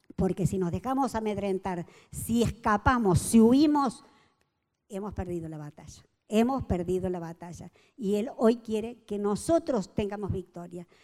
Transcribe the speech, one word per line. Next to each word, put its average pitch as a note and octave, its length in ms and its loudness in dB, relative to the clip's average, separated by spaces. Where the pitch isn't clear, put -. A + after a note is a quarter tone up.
porque F#3 320 0
si G3 100 -4
nos F3 140 -2
dejamos B3 420 -2
amedrentar, G3 720 -4
si A#3 300 -2
escapamos, G#3+ 800 2
si - 200 4
huimos, C#4 640 4
hemos G3 260 -10
perdido F3 340 -8
la D#3 100 -10
batalla. - 460 -16
Hemos A#3+ 360 0
perdido F3+ 460 -2
la F3+ 100 -6
batalla. E3+ 520 -14
Y G#3 180 -2
Él G#3+ 220 -2
hoy A#3 200 6
quiere A3+ 460 -8
que G#3 160 -8
nosotros A#3 760 0
tengamos G#3 380 -4
victoria, F3 560 -10